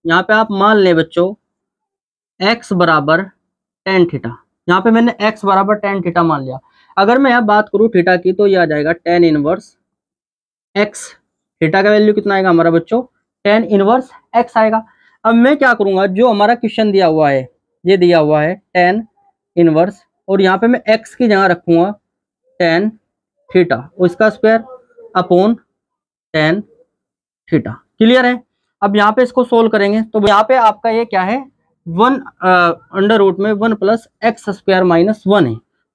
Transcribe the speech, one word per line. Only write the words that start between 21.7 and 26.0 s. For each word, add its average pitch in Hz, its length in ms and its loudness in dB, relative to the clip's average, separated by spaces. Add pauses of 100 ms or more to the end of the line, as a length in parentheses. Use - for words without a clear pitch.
tan 180 380 -2 (520)
theta, 170 320 0 (160)
उसका 180 320 0
square 220 340 0 (540)
upon 180 360 0 (800)